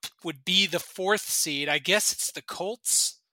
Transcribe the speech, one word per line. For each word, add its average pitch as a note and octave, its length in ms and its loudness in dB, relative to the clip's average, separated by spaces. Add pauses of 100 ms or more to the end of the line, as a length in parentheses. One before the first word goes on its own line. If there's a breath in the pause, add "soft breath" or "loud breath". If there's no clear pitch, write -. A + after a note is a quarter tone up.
(240)
would D3 200 -8
be F#3+ 220 4
the E3+ 140 -2
fourth G3 400 -2
seed. C#3+ 480 -2
I D3+ 100 2
guess F3+ 340 2
it's - 200 -4
the - 100 -12
Colts - 760 -2 (120)